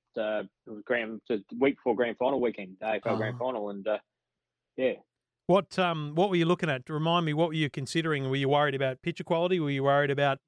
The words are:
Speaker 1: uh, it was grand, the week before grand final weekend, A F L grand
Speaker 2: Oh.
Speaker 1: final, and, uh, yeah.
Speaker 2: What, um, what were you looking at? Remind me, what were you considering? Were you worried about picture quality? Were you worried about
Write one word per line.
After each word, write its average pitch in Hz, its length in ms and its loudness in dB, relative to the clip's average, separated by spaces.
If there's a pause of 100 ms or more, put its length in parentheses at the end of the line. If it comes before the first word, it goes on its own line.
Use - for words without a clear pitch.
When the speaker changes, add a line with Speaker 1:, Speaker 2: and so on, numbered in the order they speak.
(180)
Speaker 1:
uh, 107 240 -2 (240)
it 123 40 -16
was 104 120 -14
grand, 113 480 -4
the 107 120 -2 (160)
week 135 180 2
before 117 200 0
grand 117 220 0
final 131 200 0
weekend, 104 440 -4
A 110 140 -2
F 98 100 -6
L 113 100 0
grand 110 200 -4
Speaker 2:
Oh. 120 100 -6
Speaker 1:
final, 110 240 -6
and, 101 180 -8
uh, 107 100 2 (760)
yeah. 127 200 0 (500)
Speaker 2:
What, 185 320 2
um, 156 360 -2
what 180 140 2
were 185 80 2
you 170 80 4
looking 170 240 0
at? 131 220 -4
Remind 165 340 2
me, 151 80 -2
what 160 160 2
were 156 60 -6
you 156 160 0
considering? 147 580 -2
Were 135 80 0
you 139 140 2
worried 147 240 4
about 131 260 -2
picture 170 240 -6
quality? 175 360 0
Were 147 100 0
you 135 140 -2
worried 139 260 4
about 139 380 0